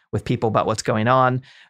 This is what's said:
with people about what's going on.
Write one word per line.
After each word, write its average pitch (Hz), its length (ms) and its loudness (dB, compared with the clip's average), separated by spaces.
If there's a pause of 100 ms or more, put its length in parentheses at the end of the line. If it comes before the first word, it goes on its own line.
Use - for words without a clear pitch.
(120)
with 101 120 -6
people 120 240 -2
about 110 160 0
what's 110 180 -2
going 113 260 -2
on. 127 340 2 (280)